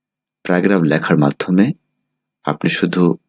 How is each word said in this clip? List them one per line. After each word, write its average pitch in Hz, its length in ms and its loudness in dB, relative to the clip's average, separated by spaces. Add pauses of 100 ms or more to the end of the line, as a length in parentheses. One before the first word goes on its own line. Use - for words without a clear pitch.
(440)
প্যারাগ্রাফ 92 380 0
লেখার 78 360 0
মাধ্যমে 90 560 0 (720)
আপনি 76 260 -4
শুধু 87 480 0 (120)